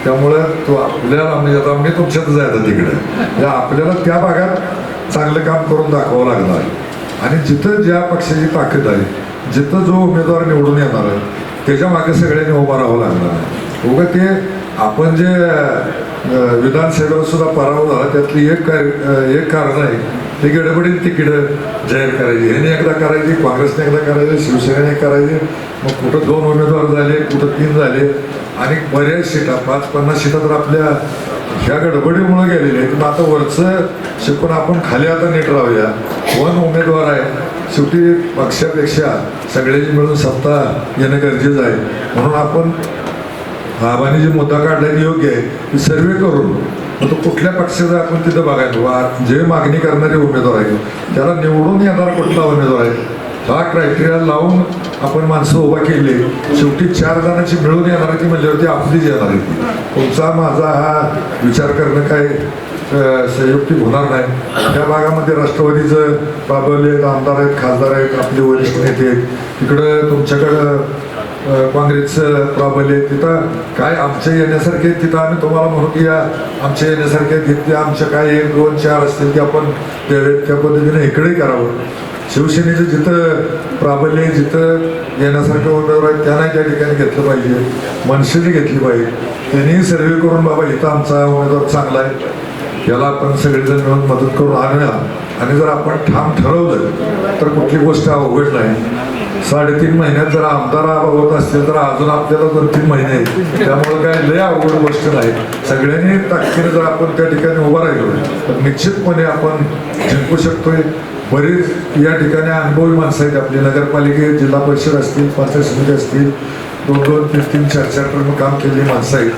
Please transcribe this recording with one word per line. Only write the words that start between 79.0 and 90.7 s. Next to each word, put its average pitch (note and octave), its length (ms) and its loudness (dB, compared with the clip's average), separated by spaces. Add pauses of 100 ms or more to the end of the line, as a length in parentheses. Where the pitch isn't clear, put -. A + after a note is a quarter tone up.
ते D3+ 40 4
आपण D3 260 0 (440)
द्यावेत, C#3+ 380 2
त्या D3 80 2
पद्धतीने D3 500 2
इकडेही D#3+ 300 2
करावं. B2+ 340 0 (640)
शिवसेनेचं E3 500 2
जिथं D#3+ 520 2 (200)
प्राबल्य D3 640 0
आहे, D#3+ 100 2
जिथं E3 460 2 (420)
येण्यासारखं D3 520 2
उमेदवार D3+ 420 2
आहे, D3+ 100 -2
त्यांना D#3 240 2
त्या D#3 140 0
ठिकाणी D3 340 0
घेतलं C#3 320 0
पाहिजे, B2 440 0 (340)
मनसेने C#3 460 2
घेतली C#3 260 0
पाहिजे. A#2+ 280 2 (460)
त्यांनी D3+ 320 4
सर्व्हे E3 360 2
करून, E3 260 2
"बाबा, D3+ 200 2
इथं C#3 220 -2